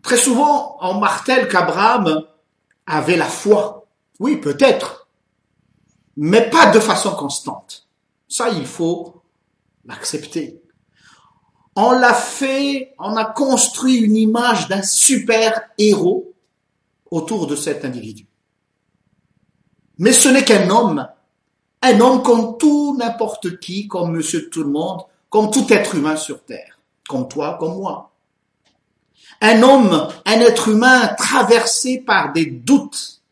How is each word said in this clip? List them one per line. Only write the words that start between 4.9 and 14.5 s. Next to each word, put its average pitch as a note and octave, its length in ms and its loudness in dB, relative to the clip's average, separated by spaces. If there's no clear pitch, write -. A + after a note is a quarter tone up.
mais F#3+ 320 2
pas A#3 220 4
de A3 100 6
façon - 340 -2
constante. - 720 -12
Ça, A#3+ 220 -4
il D#3+ 160 -4
faut - 560 -6
l'accepter. - 800 -12
On A3 140 2
l'a B3 240 4
fait, C4+ 840 -4
on G#3+ 180 -8
a A3 100 -2
construit B3+ 720 0
une G#3+ 200 2
image A3 520 0